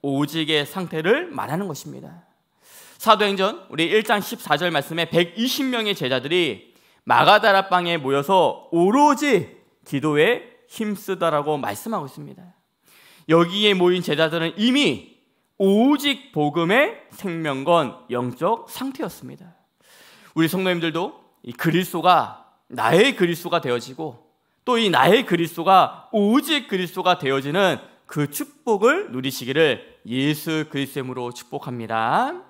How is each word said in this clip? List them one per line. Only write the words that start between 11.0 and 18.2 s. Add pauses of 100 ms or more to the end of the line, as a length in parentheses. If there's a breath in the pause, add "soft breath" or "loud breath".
말씀하고
있습니다. (840 soft breath)
여기에
모인
제자들은
이미 (400)
오직
복음의 (120)
생명건
영적